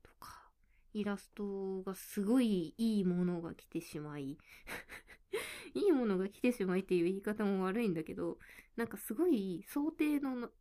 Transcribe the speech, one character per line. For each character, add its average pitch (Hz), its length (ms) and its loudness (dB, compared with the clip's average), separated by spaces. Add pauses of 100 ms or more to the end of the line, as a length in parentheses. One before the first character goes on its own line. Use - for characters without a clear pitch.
と - 160 -20
か、 - 320 -18 (420)
イ 208 100 -2
ラ 202 140 -2
ス - 140 -18
ト 196 520 -6
が 190 120 -6
す - 280 -6
ご 247 180 6
い 185 360 2
い 226 220 2
い 196 40 2
も 180 220 2
の 175 160 0
が 170 140 -8
来 - 100 -20
て 165 160 -6
し - 180 -12
ま 147 200 -8
い、 143 180 -8 (720)
<laughs> - 640 -10
い 403 140 2
い 370 40 8
も 254 140 4
の 196 120 4
が 190 120 0
来 - 120 -8
て 247 100 6
し 208 140 0
ま 180 120 2
い 196 40 4
っ 190 40 -6
て 185 100 2
い 175 60 6
う - 40 4
言 190 120 2
い 196 40 -6
方 214 240 0
も 196 180 2
悪 190 180 0
い 226 60 2
ん 175 60 2
だ 160 100 -2
け - 100 -8
ど、 170 260 -4 (360)
な 233 100 -2
ん - 20 -12
か 202 100 -10
す - 160 -8
ご 311 140 2
い 190 400 0
想 294 240 -2
定 302 280 0
の 254 420 -4